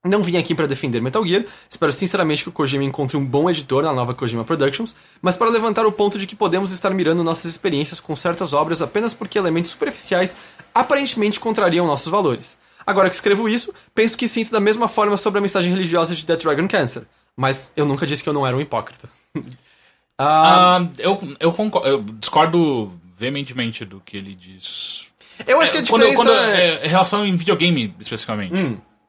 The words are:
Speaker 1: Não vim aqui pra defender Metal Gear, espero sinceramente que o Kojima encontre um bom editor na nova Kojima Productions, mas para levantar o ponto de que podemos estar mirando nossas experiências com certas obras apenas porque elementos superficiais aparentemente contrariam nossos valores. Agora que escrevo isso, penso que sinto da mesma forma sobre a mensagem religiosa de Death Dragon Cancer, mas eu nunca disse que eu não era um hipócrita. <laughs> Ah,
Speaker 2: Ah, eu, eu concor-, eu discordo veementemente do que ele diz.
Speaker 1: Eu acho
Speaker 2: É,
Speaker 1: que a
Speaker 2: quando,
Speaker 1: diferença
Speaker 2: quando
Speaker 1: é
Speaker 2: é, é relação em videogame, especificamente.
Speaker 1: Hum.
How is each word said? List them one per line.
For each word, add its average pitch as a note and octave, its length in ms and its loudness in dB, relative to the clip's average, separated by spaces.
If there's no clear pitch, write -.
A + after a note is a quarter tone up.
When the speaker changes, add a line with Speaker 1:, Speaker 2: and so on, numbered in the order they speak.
Speaker 1:
Não G3 160 2
vim F3 160 0
aqui E3 200 0
pra D#3 100 0
defender C3 340 -2
Metal C3 240 -2
Gear, G#3 200 0
espero D3+ 220 -2
sinceramente E3 500 -2
que - 60 -8
o - 40 -12
Kojima C#3 300 -2
encontre C#3 340 -4
um C#3 80 -2
bom C#3+ 240 0
editor D3 360 0
na D#3 80 0
nova B2 220 -2
Kojima A#2 280 -4
Productions, C#3+ 540 -2
mas F3+ 160 0
para A#3 120 2
levantar A3+ 380 2
o G#3 60 4
ponto G3+ 260 -2
de G3 80 -6
que G3+ 80 -16
podemos F#3+ 380 -2
estar F#3+ 180 -2
mirando E3+ 320 0
nossas E3 220 -2
experiências D#3+ 560 -4
com D3+ 160 -8
certas E3+ 360 -4
obras D#3 300 0
apenas A3 320 -2
porque - 240 -6
elementos E3+ 320 0
superficiais - 680 -2
aparentemente B3 640 0
contrariam F3+ 480 2
nossos C#3+ 240 -2
valores. E3 460 -2
Agora F#3+ 240 2
que F3+ 60 -2
escrevo G#3 340 0
isso, A#3 240 -2
penso A3+ 220 2
que A#3+ 100 -2
sinto A3+ 240 -2
da A3+ 80 0
mesma G#3+ 300 2
forma G#3 280 2
sobre G#3 220 0
a G3+ 40 0
mensagem F#3+ 280 0
religiosa E3+ 460 0
de D#3 100 -8
Death E3 160 0
Dragon D#3+ 240 2
Cancer, B2+ 380 -2
mas C3+ 400 -2
eu D3 100 2
nunca C3+ 180 0
disse C#3+ 200 -4
que - 40 -2
eu D3+ 40 -2
não C#3+ 120 0
era B2+ 120 0
um C3+ 40 -2
hipócrita. - 480 -8
<laughs> D3 80 -8
Ah, D#3+ 600 6
Speaker 2:
Ah, F3 100 -2
eu, F#3+ 220 0
eu E3 120 2
concor-, G#3 340 -2
eu C3+ 160 2
discordo C3+ 880 0
veementemente A#2+ 680 -6
do F#2+ 200 -16
que - 120 -16
ele G2 180 -12
diz. F#2 680 -14
Speaker 1:
Eu D#4+ 140 6
acho D#4 100 4
Speaker 2:
É, - 40 -4
Speaker 1:
que D#4+ 40 2
a A#3+ 80 -2
Speaker 2:
quando, A3+ 160 6
Speaker 1:
diferença C4+ 140 6
Speaker 2:
quando A#3 160 6
Speaker 1:
é G#3+ 280 4
Speaker 2:
é, - 20 -8
é D#3 40 -2
relação F#3+ 380 2
em F#3 100 0
videogame, E3 640 0
especificamente. G#2 560 -6
Speaker 1:
Hum. D#3 220 -2